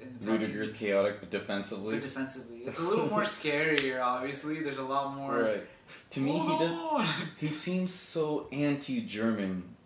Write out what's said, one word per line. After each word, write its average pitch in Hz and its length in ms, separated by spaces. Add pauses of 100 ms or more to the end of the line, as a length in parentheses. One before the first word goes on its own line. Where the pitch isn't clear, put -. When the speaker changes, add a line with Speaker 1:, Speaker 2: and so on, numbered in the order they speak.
Speaker 1:
in 131 80
attacking 110 240
Speaker 2:
Rudiger's 107 400
chaotic, 101 480
but - 100
defensively. 101 640
Speaker 1:
But 117 80
defensively. 127 640
It's 123 120
a 165 40
little 175 280
more 156 120
Speaker 2:
<laughs> - 160
Speaker 1:
scarier, 143 640
obviously. 139 580
There's 135 180
a 135 40
lot 139 320
more 139 260
Speaker 2:
Right. 107 220 (480)
To 131 80
me, 143 140
he 170 60
Speaker 1:
Hold 160 200
Speaker 2:
does, 170 120
Speaker 1:
on. 285 360 (160)
<laughs> - 140
Speaker 2:
he 151 100
seems 180 460
so 151 580
anti-German, 110 1120 (220)